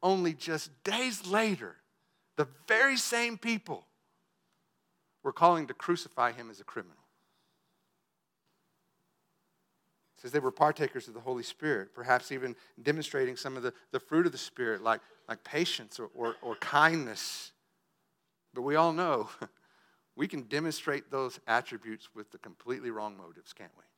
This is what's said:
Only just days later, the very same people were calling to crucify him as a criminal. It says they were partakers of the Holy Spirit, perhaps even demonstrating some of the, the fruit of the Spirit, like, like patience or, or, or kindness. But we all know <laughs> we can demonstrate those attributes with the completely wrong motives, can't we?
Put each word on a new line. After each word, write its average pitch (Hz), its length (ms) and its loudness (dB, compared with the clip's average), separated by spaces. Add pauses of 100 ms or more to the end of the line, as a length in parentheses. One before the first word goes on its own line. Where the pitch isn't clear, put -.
Only 180 300 4
just 156 360 -4 (140)
days 220 420 -2
later, 185 520 0 (580)
the 147 140 0 (180)
very 254 300 4
same 233 400 0
people 190 500 -4 (1400)
were 139 80 0
calling 165 360 6
to 123 60 -8
crucify 127 600 0
him 117 160 -14
as 98 100 -18
a 101 60 -20
criminal. 90 320 -12 (3250)
It - 60 -20
says 123 100 -12
they 147 60 6
were 131 120 0
partakers 147 560 2
of 117 60 -18
the 117 80 -12
Holy 123 220 -4
Spirit, 117 520 -2
perhaps 123 340 2
even 127 280 -6 (260)
demonstrating 143 540 0
some 135 180 -8
of 123 80 -8
the, 123 100 -2 (180)
the - 100 -2
fruit 165 240 4
of 170 80 2
the - 40 -10
Spirit, 110 460 -4
like, 113 160 4 (300)
like 113 160 -8
patience 147 520 -2
or, 113 160 -8
or, 113 280 -2
or 117 140 -6
kindness. 147 1000 2 (1000)
But 127 100 -6
we 143 120 2
all 160 160 6
know 156 380 0 (100)
<laughs> 110 80 -8 (680)
we 143 100 -2
can 147 140 -6
demonstrate 143 680 -4
those 131 380 -4
attributes 113 680 -2
with 107 180 -16
the 107 60 -20
completely 117 540 -8
wrong 107 240 -6
motives, 85 380 -20
can't 90 240 -20
we? 87 60 -20 (140)